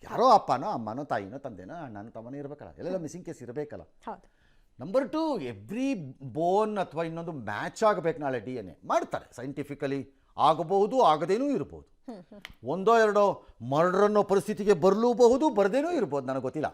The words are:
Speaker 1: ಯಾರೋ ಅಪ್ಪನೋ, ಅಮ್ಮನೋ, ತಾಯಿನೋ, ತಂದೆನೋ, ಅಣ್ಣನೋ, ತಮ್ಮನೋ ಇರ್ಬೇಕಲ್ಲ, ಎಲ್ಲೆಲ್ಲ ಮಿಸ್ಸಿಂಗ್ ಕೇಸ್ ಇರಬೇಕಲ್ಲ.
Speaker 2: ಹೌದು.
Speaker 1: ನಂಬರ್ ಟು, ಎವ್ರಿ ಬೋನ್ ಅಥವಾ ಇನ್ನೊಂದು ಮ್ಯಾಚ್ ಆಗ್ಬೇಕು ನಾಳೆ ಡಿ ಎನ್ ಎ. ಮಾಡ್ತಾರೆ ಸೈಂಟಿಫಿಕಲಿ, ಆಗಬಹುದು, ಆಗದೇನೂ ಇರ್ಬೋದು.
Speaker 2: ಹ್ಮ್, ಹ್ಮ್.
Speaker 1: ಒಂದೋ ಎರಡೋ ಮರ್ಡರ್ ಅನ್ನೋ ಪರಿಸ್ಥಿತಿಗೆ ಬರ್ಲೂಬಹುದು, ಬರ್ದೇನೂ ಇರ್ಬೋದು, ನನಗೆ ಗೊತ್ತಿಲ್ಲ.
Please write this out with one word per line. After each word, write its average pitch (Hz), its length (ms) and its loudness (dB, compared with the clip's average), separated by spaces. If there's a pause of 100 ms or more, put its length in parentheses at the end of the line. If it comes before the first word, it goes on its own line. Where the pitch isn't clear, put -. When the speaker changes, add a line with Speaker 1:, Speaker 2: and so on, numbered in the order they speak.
Speaker 1:
ಯಾರೋ 220 240 2
ಅಪ್ಪನೋ, 175 420 4
ಅಮ್ಮನೋ, 123 340 -6
ತಾಯಿನೋ, 113 340 -6
ತಂದೆನೋ, 107 360 -14
ಅಣ್ಣನೋ, 117 360 -14
ತಮ್ಮನೋ 117 280 -16
ಇರ್ಬೇಕಲ್ಲ, 143 400 -14
ಎಲ್ಲೆಲ್ಲ 165 200 -8
ಮಿಸ್ಸಿಂಗ್ 175 280 -10
ಕೇಸ್ 160 180 -14
ಇರಬೇಕಲ್ಲ. 120 400 -10
Speaker 2:
ಹೌದು. - 480 -18 (480)
Speaker 1:
ನಂಬರ್ 202 320 -2
ಟು, 311 280 -2
ಎವ್ರಿ 139 560 -6 (260)
ಬೋನ್ 180 560 -2
ಅಥವಾ 165 260 -6
ಇನ್ನೊಂದು 165 280 -8
ಮ್ಯಾಚ್ 123 520 -8
ಆಗ್ಬೇಕು 170 360 2
ನಾಳೆ 135 200 -2
ಡಿ 127 160 -10
ಎನ್ 101 140 -10
ಎ. 78 140 -20
ಮಾಡ್ತಾರೆ 226 520 -4
ಸೈಂಟಿಫಿಕಲಿ, 139 800 -8 (240)
ಆಗಬಹುದು, 175 640 2
ಆಗದೇನೂ 175 480 2
ಇರ್ಬೋದು. 135 440 -6 (180)
Speaker 2:
ಹ್ಮ್, 190 120 -18
ಹ್ಮ್. 208 180 -20 (220)
Speaker 1:
ಒಂದೋ 190 360 4
ಎರಡೋ 202 480 4 (140)
ಮರ್ಡರ್ 165 400 2
ಅನ್ನೋ 208 220 4
ಪರಿಸ್ಥಿತಿಗೆ 196 500 2
ಬರ್ಲೂಬಹುದು, 233 760 6
ಬರ್ದೇನೂ 226 420 2
ಇರ್ಬೋದು, 143 360 -2
ನನಗೆ 131 140 -2
ಗೊತ್ತಿಲ್ಲ. 131 320 -4